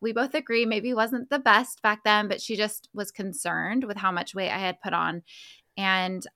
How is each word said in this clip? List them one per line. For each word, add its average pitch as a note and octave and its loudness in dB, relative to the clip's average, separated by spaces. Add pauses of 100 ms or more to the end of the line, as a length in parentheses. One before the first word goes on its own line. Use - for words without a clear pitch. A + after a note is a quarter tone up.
we A3+ 0
both B3+ 0
agree A#3 2
maybe A3+ 0
wasn't A#3 0
the C#4+ 0
best A#3+ 4
back G#3+ 0
then, G#3 4
but - -2
she A3 -4
just G#3+ -4
was G3+ -8
concerned F#3 -4
with G#3 -6
how F#3+ 0
much F3 -6
weight F#3+ -2
I F#3 -2
had F#3 -2
put F#3 -4
on. E3+ -2 (560)
And F#3 0